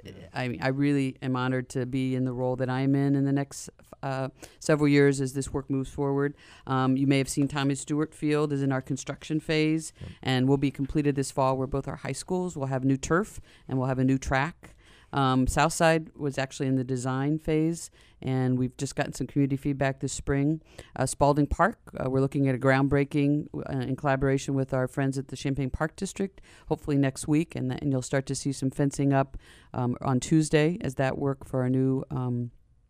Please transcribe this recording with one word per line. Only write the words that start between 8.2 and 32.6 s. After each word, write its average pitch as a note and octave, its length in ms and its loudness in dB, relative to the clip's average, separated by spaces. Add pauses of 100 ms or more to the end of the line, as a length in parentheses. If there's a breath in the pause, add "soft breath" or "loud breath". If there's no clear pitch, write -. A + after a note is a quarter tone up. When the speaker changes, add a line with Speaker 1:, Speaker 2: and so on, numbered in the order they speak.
Speaker 1:
is C#3 120 0
in C3+ 80 2
our C3 100 0
construction D3+ 580 -6
phase D#3 640 0
Speaker 2:
Yep. - 80 -12 (140 loud breath)
Speaker 1:
and C3 240 2
will C#3 100 4
be C#3 140 0
completed C#3+ 440 0
this C3+ 140 -2
fall, C3 280 0
where C3 100 -4
both C#3 200 -4
our - 100 -8
high - 140 -8
schools F3+ 460 -4
will C#3 100 -4
have C3 160 -2
new C3+ 140 4
turf E3+ 420 0 (280 soft breath)
and C3 100 -2
we'll C3 100 0
have C3 120 -2
a C3 40 4
new C3+ 140 4
track. C#3 580 -2 (380 soft breath)
Um, C3 320 4
Southside D#3+ 720 2
was C#3 220 -4
actually C3+ 300 -4
in C3 100 2
the B2+ 80 0
design C3 520 -2
phase, D#3+ 540 -2 (300 soft breath)
and B2+ 360 0
we've B2+ 200 -2
just - 180 -6
gotten C#3+ 160 -4
some B2+ 160 -6
community C#3 300 0
feedback C3+ 420 -2
this C3+ 140 -6
spring. C#3+ 480 0 (340 loud breath)
Uh, C3+ 100 0
Spalding C#3+ 420 2
Park, G3+ 320 0 (180)
uh, C3 120 -2
we're C3 120 2
looking C#3 260 0
at C3 80 2
a - 20 -8
groundbreaking, C#3+ 960 2
uh, C#3 260 -6
in B2+ 180 -4
collaboration C3+ 560 0
with C3+ 200 0
our B2+ 140 0
friends C3+ 300 0
at C3+ 100 -6
the C3+ 80 -12
Champaign C#3 340 -2
Park - 280 -4
District, - 420 -6 (300 soft breath)
hopefully D3+ 280 0
next C3+ 300 0
week, D#3 300 0
and B2+ 140 -4
th-, - 100 -6
and D3 100 0
you'll B2+ 100 0
start C3+ 260 -2
to C3+ 80 -4
see C#3 180 -4
some C3 180 -2
fencing C#3 400 0
up, C3+ 240 2 (380 soft breath)
um, B2 260 -2
on B2+ 220 0
Tuesday D#3+ 580 2
as C3 160 -6
that C3+ 220 -2
work C#3 260 -4
for C3 180 -4
our B2+ 80 0
new, C3 400 0
um, B2 420 -4 (380)